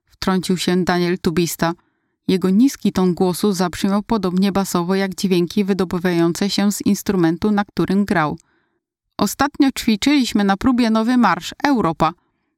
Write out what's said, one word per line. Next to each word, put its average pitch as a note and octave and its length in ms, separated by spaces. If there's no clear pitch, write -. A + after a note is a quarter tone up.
wtrącił F#3 500
się F3+ 280
Daniel F3 340
Tubista. E3 540
Jego F#3 220
niski G#3+ 420
ton F#3 220
głosu F#3 380
zabrzmiał F#3+ 500
podobnie F#3+ 500
basowo F3+ 420
jak F#3+ 200
dźwięki F#3 500
wydobywające F3+ 840
się G3+ 220
z - 80
instrumentu, F#3+ 680
na G3+ 140
którym F#3 400
grał. E3 340
„Ostatnio C4+ 520
ćwiczyliśmy A3+ 680
na G3 120
próbie A#3+ 340
nowy A3 260
marsz, F3+ 380
Europa. E3+ 480